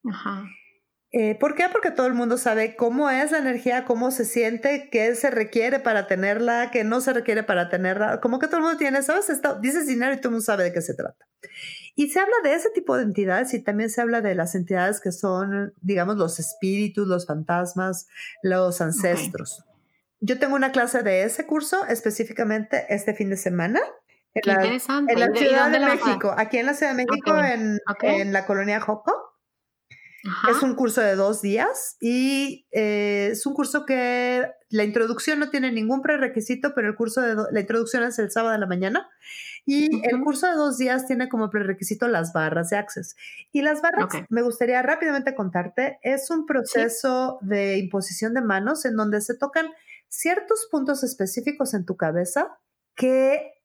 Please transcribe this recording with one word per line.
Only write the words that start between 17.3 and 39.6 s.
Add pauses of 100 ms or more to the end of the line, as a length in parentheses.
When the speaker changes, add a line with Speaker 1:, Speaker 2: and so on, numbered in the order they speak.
Speaker 2:
los
Speaker 1:
Ok.
Speaker 2:
ancestros. (560)
Yo
tengo
una
clase
de
ese
curso
específicamente
este
fin
de
semana. (540)
En
Speaker 1:
Qué
Speaker 2:
la,
Speaker 1:
interesante.
Speaker 2:
en
la
Speaker 1:
¿Y
de-,
y
Speaker 2:
Ciudad
Speaker 1:
dónde
Speaker 2:
de
Speaker 1:
la
vas
a
dar?
Speaker 2:
México,
aquí
en
la
Ciudad
de
México,
Speaker 1:
Ok,
Speaker 2:
en,
Speaker 1:
ok.
Speaker 2:
en
la
colonia
Joco. (920)
Speaker 1:
Ajá.
Speaker 2:
Es
un
curso
de
dos
días
y,
eh,
es
un
curso
que (240)
la
introducción
no
tiene
ningún
prerequisito,
pero
el
curso
de
do-,
la
introducción
es
el
sábado
de
la
mañana (560)